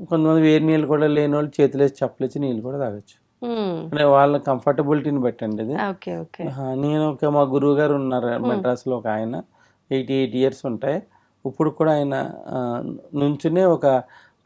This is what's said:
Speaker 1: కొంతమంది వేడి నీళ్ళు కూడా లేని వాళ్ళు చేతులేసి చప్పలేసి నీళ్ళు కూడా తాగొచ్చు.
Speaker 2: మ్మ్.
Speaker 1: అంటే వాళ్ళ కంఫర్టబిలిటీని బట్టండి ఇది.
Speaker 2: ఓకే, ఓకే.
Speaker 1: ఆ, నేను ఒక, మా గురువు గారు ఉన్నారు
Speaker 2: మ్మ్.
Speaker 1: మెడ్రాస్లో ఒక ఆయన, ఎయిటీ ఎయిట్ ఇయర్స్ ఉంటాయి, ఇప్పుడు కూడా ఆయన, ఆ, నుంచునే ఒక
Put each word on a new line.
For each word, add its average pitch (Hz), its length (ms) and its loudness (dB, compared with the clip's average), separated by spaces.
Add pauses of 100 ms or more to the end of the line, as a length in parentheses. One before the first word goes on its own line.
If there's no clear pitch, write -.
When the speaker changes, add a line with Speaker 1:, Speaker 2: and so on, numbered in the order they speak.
Speaker 1:
కొంతమంది 160 320 4
వేడి 156 240 6
నీళ్ళు 156 220 2
కూడా 151 200 2
లేని 147 280 2
వాళ్ళు 147 260 -2
చేతులేసి 139 320 2 (120)
చప్పలేసి 131 340 -6
నీళ్ళు 127 220 -4
కూడా 131 160 -8
తాగొచ్చు. 117 680 -10
Speaker 2:
మ్మ్. 180 440 -4
Speaker 1:
అంటే 147 120 0
వాళ్ళ 143 340 6
కంఫర్టబిలిటీని 143 840 -2
బట్టండి 110 440 -4
ఇది. 120 100 -6
Speaker 2:
ఓకే, 180 440 -6
ఓకే. - 260 -12
Speaker 1:
ఆ, 135 300 -8
నేను 151 380 -2
ఒక, 135 140 -4
మా 147 160 4
గురువు 143 340 2
గారు 147 180 2
ఉన్నారు 127 340 -2
Speaker 2:
మ్మ్. 120 220 -2
Speaker 1:
మెడ్రాస్లో 127 480 -2
ఒక 113 100 -8
ఆయన, 113 340 -4 (500)
ఎయిటీ 131 220 -2
ఎయిట్ 131 220 0
ఇయర్స్ 127 300 0
ఉంటాయి, 139 380 -4 (420)
ఇప్పుడు 151 240 -2
కూడా 156 240 2
ఆయన, 139 380 -2 (160)
ఆ, 123 360 -6 (320)
నుంచునే 147 500 0
ఒక 139 380 4 (420)